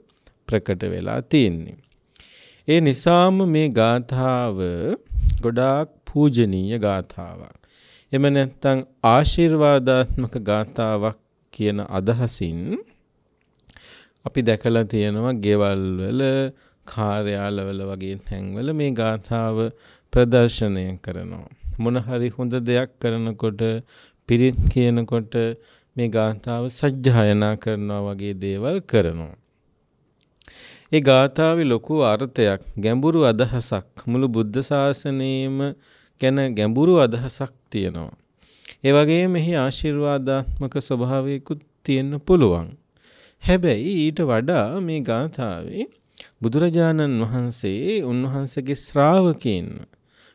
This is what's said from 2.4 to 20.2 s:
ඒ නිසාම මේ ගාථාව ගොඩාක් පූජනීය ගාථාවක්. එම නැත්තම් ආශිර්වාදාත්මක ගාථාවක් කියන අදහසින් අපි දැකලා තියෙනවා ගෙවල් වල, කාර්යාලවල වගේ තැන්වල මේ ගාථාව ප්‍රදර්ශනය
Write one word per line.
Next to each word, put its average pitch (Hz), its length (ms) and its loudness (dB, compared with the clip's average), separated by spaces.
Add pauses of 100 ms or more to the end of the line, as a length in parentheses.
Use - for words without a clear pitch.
ඒ 160 120 4
නිසාම 175 560 4 (100)
මේ 156 220 2
ගාථාව 120 920 0 (800)
ගොඩාක් 131 520 0 (160)
පූජනීය 117 760 2
ගාථාවක්. 90 760 -6 (580)
එම 135 100 2
නැත්තම් 135 560 2 (260)
ආශිර්වාදාත්මක 135 1400 2
ගාථාවක් 107 800 -2 (340)
කියන 104 340 -2
අදහසින් 95 720 -2 (1700)
අපි - 140 -4
දැකලා 113 420 2
තියෙනවා 107 500 -2
ගෙවල් 101 480 0 (140)
වල, 107 260 -2 (640)
කාර්යාලවල 101 1000 -4
වගේ 95 400 -8
තැන්වල 98 480 -8
මේ 147 180 -2
ගාථාව 113 680 -2 (560)
ප්‍රදර්ශනය 117 720 4 (120)